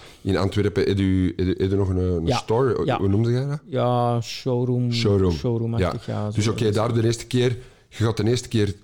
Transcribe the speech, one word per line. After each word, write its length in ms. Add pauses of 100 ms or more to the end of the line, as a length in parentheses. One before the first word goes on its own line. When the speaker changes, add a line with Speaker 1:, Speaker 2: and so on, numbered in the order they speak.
(200)
Speaker 1:
in 160
Antwerpen, 480
heb 140
je, 380
heb 100
je, 120
heb 120
je 60
nog 120
een, 80
een 300
Speaker 2:
Ja. 100
Speaker 1:
store? 480
Speaker 2:
Ja. 140
Speaker 1:
Hoe 100
noemde 240
jij 140
dat? 200
Speaker 2:
Ja, 540
showroom. 720
Speaker 1:
Showroom. 400
Speaker 2:
Showroomachtig, 760
Speaker 1:
Ja. 60
Speaker 2:
ja, 180
Speaker 1:
Dus 140
Speaker 2:
zo 60
Speaker 1:
oké, 100
Speaker 2:
is 60
het. 80
Speaker 1:
daar 200
de 100
eerste 220
keer, 300 (320)
je 160
gaat 120
de 80
eerste 240
keer, 360